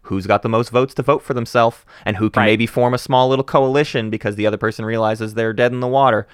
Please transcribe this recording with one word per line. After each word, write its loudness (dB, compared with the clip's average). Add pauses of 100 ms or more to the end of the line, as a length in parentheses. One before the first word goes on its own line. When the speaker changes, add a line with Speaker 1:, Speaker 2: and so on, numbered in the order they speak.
Speaker 1:
who's -6
got 2
the -4
most 0
votes 0
to -4
vote 2
for -8
themselves 0 (180)
and -2
who 0
can 0
Speaker 2:
Right. 4
Speaker 1:
maybe 2
form 0
a -2
small 2
little 0
coalition 0
because -4
the -2
other 0
person -4
realizes -2
they're -2
dead 2
in -6
the -4
water. 2